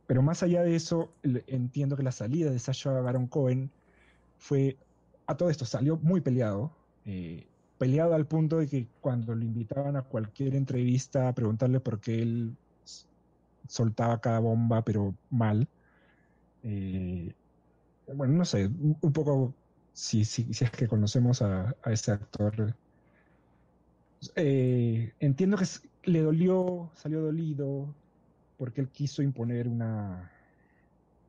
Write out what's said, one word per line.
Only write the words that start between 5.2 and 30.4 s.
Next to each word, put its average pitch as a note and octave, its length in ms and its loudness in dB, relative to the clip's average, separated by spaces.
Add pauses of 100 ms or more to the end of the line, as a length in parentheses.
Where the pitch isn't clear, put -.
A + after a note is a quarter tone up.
a D3 80 -2
todo F3 160 2
esto, C3+ 140 -2
salió C3+ 320 0
muy E3 240 2
peleado. B2 500 0 (340)
Eh, F2 400 -10 (320)
peleado D#3 380 4
al D#3 100 2
punto D#3 320 2
de D#3 100 2
que C3 200 -2 (120)
cuando A#2+ 360 -2
lo A2+ 80 -2
invitaban A#2+ 520 -4
a C3+ 60 -2
cualquier C3 540 -4
entrevista B2+ 720 0
a B2 60 0
preguntarle A#2+ 460 2
por G#2+ 200 -4
qué A2+ 220 -2
él A#2 340 -2 (280)
s-, - 220 -20 (600)
soltaba A#2 540 -2
cada A2+ 180 0
bomba, A2+ 440 2
pero G2+ 300 0 (160)
mal. A2+ 380 2 (960)
Eh, F#2+ 720 -6 (800)
bueno, C#3 200 2
no F3 120 4
sé, G2 220 0
un, D3+ 340 0
un D#3 120 2
poco, C3+ 400 2 (400)
si, - 320 0
si, A#2 280 -2
si - 100 -2
es A#2+ 60 2
que - 180 -2
conocemos A#2+ 540 2
a, G2+ 420 -2
a A#2 80 -2
ese A2 200 -2
actor, G#2 640 -2 (1600)
eh, B2+ 840 2
entiendo F#3 380 2
que F#3 60 2
s-, - 180 -6 (220)
le E3 180 4
dolió, F3+ 720 2
salió D#3 280 -4
dolido, D3 720 -4 (640)
porque B2 220 -6
él C3 80 -2
quiso D3 340 -4
imponer A#2+ 440 -2
una, G#2 640 -6 (960)